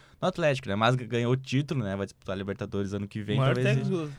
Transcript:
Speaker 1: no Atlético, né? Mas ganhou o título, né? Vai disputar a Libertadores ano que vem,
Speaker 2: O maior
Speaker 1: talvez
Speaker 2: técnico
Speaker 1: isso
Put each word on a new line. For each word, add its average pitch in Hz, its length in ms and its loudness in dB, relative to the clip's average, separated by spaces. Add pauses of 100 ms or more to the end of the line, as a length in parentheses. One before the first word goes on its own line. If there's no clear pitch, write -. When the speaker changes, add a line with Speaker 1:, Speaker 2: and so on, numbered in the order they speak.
(200)
Speaker 1:
no 175 80 0
Atlético, 147 400 0
né? 98 60 0
Mas 113 220 4
ganhou 117 360 0
o 131 40 4
título, 131 480 -2
né? 98 120 -2
Vai 98 100 -2
disputar - 280 -8
a - 20 -4
Libertadores 101 560 -4
ano 101 140 -4
que 107 160 -8
vem, 104 140 0
Speaker 2:
O 135 40 4
maior 131 140 4
Speaker 1:
talvez 127 220 2
Speaker 2:
técnico 185 260 0
Speaker 1:
isso 147 160 -8